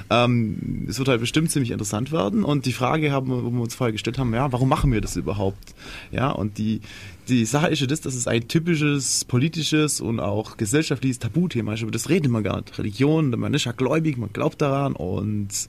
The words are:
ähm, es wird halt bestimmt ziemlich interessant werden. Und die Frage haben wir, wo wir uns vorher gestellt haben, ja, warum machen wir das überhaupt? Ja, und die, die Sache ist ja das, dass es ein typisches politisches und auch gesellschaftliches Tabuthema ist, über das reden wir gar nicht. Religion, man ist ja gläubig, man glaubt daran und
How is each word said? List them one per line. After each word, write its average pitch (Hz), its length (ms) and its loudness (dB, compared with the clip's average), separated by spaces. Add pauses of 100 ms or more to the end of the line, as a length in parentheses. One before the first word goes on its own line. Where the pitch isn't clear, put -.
ähm, 120 760 2
es 110 120 -4
wird 135 100 0
halt 120 140 4
bestimmt 156 280 2
ziemlich 123 220 2
interessant 110 400 -2
werden. 196 320 2
Und 143 220 2
die 127 80 0
Frage 143 400 2
haben 131 160 0
wir, 123 160 0
wo 120 60 0
wir 120 100 2
uns 117 120 -2
vorher 117 200 0
gestellt - 240 -4
haben, 127 160 0
ja, 127 180 0
warum 123 160 2
machen 135 240 4
wir 107 80 4
das - 160 -4
überhaupt? 98 580 -2 (380)
Ja, 139 200 0
und 104 260 -4
die, 110 240 0 (480)
die 123 160 4
Sache 147 240 2
ist 151 100 0
ja 135 80 0
das, 147 140 -2
dass 135 140 -6
es 120 120 -4
ein 117 220 0
typisches 151 760 0
politisches 151 760 0
und 110 180 -2
auch 101 380 -2
gesellschaftliches 131 600 0
Tabuthema 113 560 0
ist, 113 80 -4
über 110 80 -4
das 117 180 -6
reden 147 240 4
wir 110 80 2
gar 98 160 0
nicht. - 200 -8
Religion, 135 520 2 (100)
man 104 140 -2
ist 143 100 0
ja 120 80 -2
gläubig, 143 460 0
man 107 160 -6
glaubt 139 280 -2
daran 139 300 2
und 98 560 -2 (220)